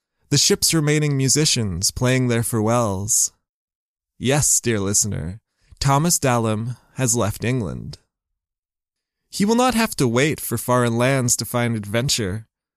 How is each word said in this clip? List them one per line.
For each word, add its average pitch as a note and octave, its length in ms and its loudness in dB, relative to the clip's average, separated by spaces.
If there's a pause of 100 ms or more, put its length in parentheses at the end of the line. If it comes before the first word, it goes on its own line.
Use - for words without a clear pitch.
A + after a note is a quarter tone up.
(280)
the C#3+ 100 0
ship's - 340 2
remaining D3+ 440 2
musicians B2+ 760 0
playing B2+ 380 0
their A#2 160 0
farewells. G#2+ 880 0 (840)
Yes, C3 420 0
dear A#2 180 -2
listener, G2 640 -2 (400)
Thomas C#3+ 400 2
Dalim A#2 560 0 (180)
has B2 220 0
left G#2+ 260 -2
England. G#2 560 -4 (1300)
He - 160 -4
will A3+ 120 2
not B3 180 2
have A3+ 220 -2
to C#3 100 2
wait B2 320 0
for - 180 -6
foreign A#2+ 400 0
lands B2 400 2
to A#2+ 80 -6
find A#2+ 300 -2
adventure. A2 720 -2 (300)